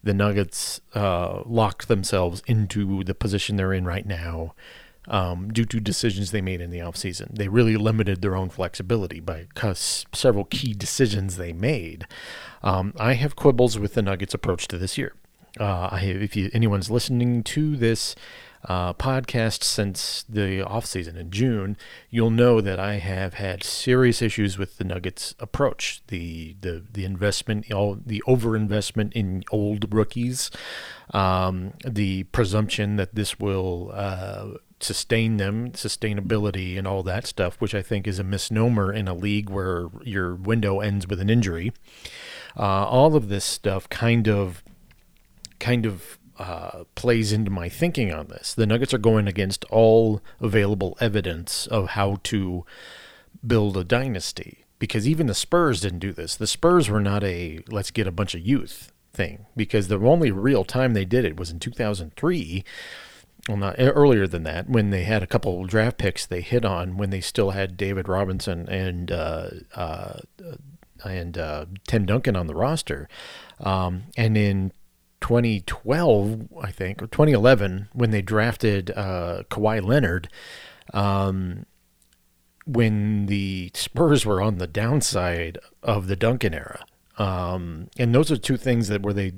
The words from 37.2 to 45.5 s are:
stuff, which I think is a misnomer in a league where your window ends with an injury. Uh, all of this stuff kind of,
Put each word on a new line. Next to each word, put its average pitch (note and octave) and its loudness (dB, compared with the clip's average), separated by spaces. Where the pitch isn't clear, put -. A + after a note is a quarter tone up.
stuff, - -2
which A2 -2
I G2+ 0
think G2+ -4
is F#2+ -2
a G2+ -4
misnomer G2+ 2
in G#2 -2
a F2+ -2
league G#2 0
where F#2 -2
your F#2+ -2
window G2+ 0
ends G2+ 0
with G2 -2
an G2 2
injury. F#2+ 2
Uh, G2 2
all D3 6
of G#2+ 2
this G2+ -2
stuff - -4
kind A#2 2
of, G2 0